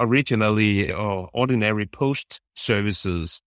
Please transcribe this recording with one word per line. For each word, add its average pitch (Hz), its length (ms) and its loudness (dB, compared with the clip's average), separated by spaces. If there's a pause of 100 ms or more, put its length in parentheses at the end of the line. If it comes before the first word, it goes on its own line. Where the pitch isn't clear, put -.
originally 107 880 2
or 95 420 -4
ordinary 107 520 0
post - 560 -4 (140)
services, 98 920 -2